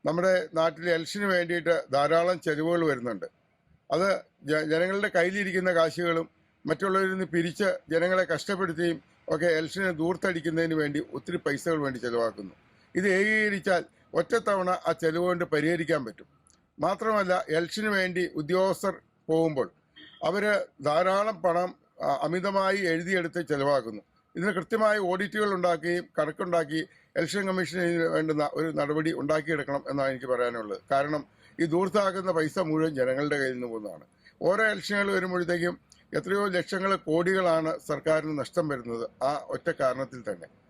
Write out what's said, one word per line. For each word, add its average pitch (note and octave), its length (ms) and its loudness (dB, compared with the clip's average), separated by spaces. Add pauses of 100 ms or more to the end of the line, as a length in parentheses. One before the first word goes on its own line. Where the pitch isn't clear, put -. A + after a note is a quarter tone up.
നമ്മുടെ F3+ 480 2
നാട്ടിൽ D#3+ 360 0
ഇലക്ഷന് E3 340 -2
വേണ്ടിയിട്ട് F3 580 2 (100)
ധാരാളം E3 480 4
ചെലവുകൾ E3 460 2
വരുന്നുണ്ട്. A#2+ 400 -2 (640)
അത് F#3 280 2 (240)
ജ-, D3+ 260 0
ജനങ്ങളുടെ F#3+ 440 0
കയ്യിലിരിക്കുന്ന F#3 600 2
കാശുകളും E3 540 2 (380)
മറ്റുള്ളവരിൽ F#3+ 440 2
നിന്ന് F#3+ 140 -2
പിരിച്ച് E3+ 540 0 (120)
ജനങ്ങളെ F3+ 340 2
കഷ്ടപ്പെടുത്തിയും E3+ 800 -2 (260)
ഒക്കെ D#3 180 0
ഇലക്ഷനെ E3+ 440 0
ദൂർത്തടിക്കുന്നതിന് E3 840 0
വേണ്ടി D3 280 -2 (100)
ഒത്തിരി E3+ 240 -6
പൈസകൾ D#3 440 -2
വേണ്ടി C3+ 180 -4
ചെലവാക്കുന്നു. A2+ 540 -2 (440)
ഇത് F#3 120 2
ഏകീകരിച്ചാൽ G3+ 760 2 (300)
ഒറ്റത്തവണ F#3+ 560 0
ആ E3 220 0
ചെലവ് E3 320 0
കൊണ്ട് F3 200 2
പരിഹരിക്കാൻ D#3 600 0
പറ്റും. - 220 -12 (540)
മാത്രമല്ല, G3 680 0
ഇലക്ഷന് E3+ 380 -2
വേണ്ടി F#3 480 0
ഉദ്യോഗസ്ഥർ F#3 600 0 (320)
പോകുമ്പോൾ D#3+ 440 2 (540)
അവര് G3 600 0
ധാരാളം F#3 580 2
പണം, F3 440 0 (160)
ആ, C#3 200 0
അമിതമായി F#3+ 540 0
എഴുതിയെടുത്ത് E3+ 680 -2
ചെലവാക്കുന്നു. C#3 600 0 (340)
ഇതിന് F3+ 140 -2
കൃത്യമായ G#3 480 0
ഓഡിറ്റുകൾ G3+ 560 -2
ഉണ്ടാക്കുകയും F3 500 0 (140)
കണക്കുണ്ടാക്കി D#3+ 580 0 (400)
ഇലക്ഷൻ F#3+ 300 -2
കമ്മീഷന് F#3 340 -2
ഇതിന് E3+ 220 0
വേണ്ടുന്ന D#3 500 0
ഒരു D#3 180 -2
നടപടി D3+ 420 0
ഉണ്ടാക്കിയെടുക്കണം C#3+ 800 -2
എന്നാണ് C3+ 200 0
എനിക്ക് C3 160 -8
പറയാനുള്ളത്. A#2+ 540 -2 (100)
കാരണം C#3+ 340 0 (360)
ഈ E3+ 40 4
ദൂർത്താക്കുന്ന F#3 680 0
പൈസ D#3+ 260 0
മുഴുവൻ D#3 360 0
ജനങ്ങളുടെ C#3 440 0
കയ്യിൽ C3 140 0
നിന്ന് B2 140 -8
പോകുന്നതാണ്. G#2 380 -10 (380)
ഓരോ G3+ 220 2
ഇലക്ഷനുകൾ G3+ 480 0
വരുമ്പോഴത്തേക്കും F3 640 0 (380)
എത്രയോ G3+ 320 -2
ലക്ഷങ്ങൾ F#3+ 480 0
കോടികളാണ് E3 880 2
സർക്കാരിന് D#3 520 0
നഷ്ടം D#3 300 -2
വരുന്നത് A#2+ 560 -6
ആ C#3+ 240 -2
ഒറ്റ C#3 220 -4 (100)
കാരണത്തിൽ B2+ 400 0
തന്നെ. F#2+ 260 -10 (240)